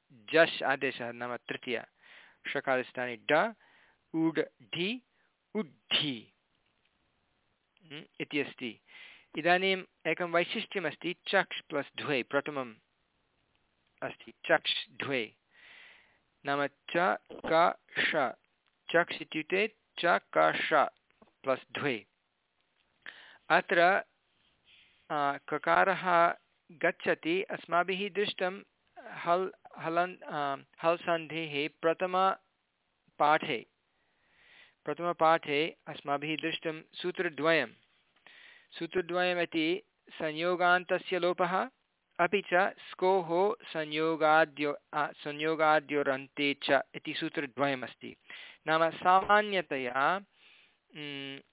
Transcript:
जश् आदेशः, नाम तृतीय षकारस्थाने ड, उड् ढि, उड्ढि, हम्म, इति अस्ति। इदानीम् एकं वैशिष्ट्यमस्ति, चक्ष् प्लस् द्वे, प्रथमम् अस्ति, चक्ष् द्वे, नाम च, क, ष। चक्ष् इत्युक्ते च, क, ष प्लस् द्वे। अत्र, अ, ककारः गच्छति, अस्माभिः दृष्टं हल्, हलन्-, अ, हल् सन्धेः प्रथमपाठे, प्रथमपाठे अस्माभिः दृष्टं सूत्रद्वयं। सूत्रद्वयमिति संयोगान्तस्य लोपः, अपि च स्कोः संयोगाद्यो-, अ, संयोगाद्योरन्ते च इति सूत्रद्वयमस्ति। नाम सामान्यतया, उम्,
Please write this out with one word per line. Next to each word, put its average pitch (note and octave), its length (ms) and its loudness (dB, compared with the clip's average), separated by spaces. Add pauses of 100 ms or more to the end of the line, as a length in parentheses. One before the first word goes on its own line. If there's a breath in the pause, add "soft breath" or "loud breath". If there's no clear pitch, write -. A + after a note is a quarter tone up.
(120)
जश् C#3+ 520 2
आदेशः, C3 480 -2
नाम A#2+ 240 -8
तृतीय A#2+ 500 -6 (640 loud breath)
षकारस्थाने B2+ 720 -2 (140)
ड, F#3+ 220 2 (600 soft breath)
उड् D#3+ 260 0 (240)
ढि, F#3+ 380 -6 (540)
उड्ढि, C3+ 800 -6 (1500)
हम्म, D#3 220 -18 (160)
इति D3 200 -4
अस्ति। A#2+ 400 -8 (580 loud breath)
इदानीम् F3+ 720 0
एकं E3+ 240 -2
वैशिष्ट्यमस्ति, E3+ 840 -4 (120)
चक्ष् - 340 -2
प्लस् - 360 -8
द्वे, C3+ 260 -2
प्रथमम् C#3 520 -4 (1300)
अस्ति, A#2 300 -12 (120)
चक्ष् - 440 0
द्वे, B2 460 -6 (1120 loud breath)
नाम C#3+ 220 0
च, F3 500 0 (280)
क, E3 300 4 (240)
ष। - 160 0 (760)
चक्ष् E3+ 300 2
इत्युक्ते F3 460 -2 (320)
च, - 60 0
क, D#3 500 4
ष - 180 -2 (720)
प्लस् - 300 -4
द्वे। B2 320 -4 (1400 loud breath)
अत्र, E3+ 300 4 (1300)
अ, C#3+ 260 0 (120)
ककारः E3+ 840 4 (360)
गच्छति, E3+ 720 -2
अस्माभिः F3+ 640 -2
दृष्टं F#3+ 520 -4 (380)
हल्, F#3 500 -2 (280)
हलन्-, E3+ 460 -2
अ, C#3+ 320 -4 (280)
हल् E3 140 2
सन्धेः D#3 720 -4 (120)
प्रथमपाठे, E3 1800 -2 (1200 soft breath)
प्रथमपाठे D#3+ 920 2 (100)
अस्माभिः D3 500 -4
दृष्टं D#3+ 440 -6
सूत्रद्वयं। D#3+ 840 -2 (1040 loud breath)
सूत्रद्वयमिति F3 1120 -2 (260)
संयोगान्तस्य F3 1080 0
लोपः, F3+ 500 0 (500)
अपि F3 240 2 (100)
च F#3 220 4 (140)
स्कोः F#3 640 2 (180)
संयोगाद्यो-, D#3 1040 2 (180)
अ, D3+ 180 -2
संयोगाद्योरन्ते D3 1500 0
च C#3 180 4 (140)
इति - 180 -10
सूत्रद्वयमस्ति। C3 1040 -6 (520 loud breath)
नाम D#3+ 220 4
सामान्यतया, F3+ 1300 2
उम्, C#3+ 1200 -14 (140)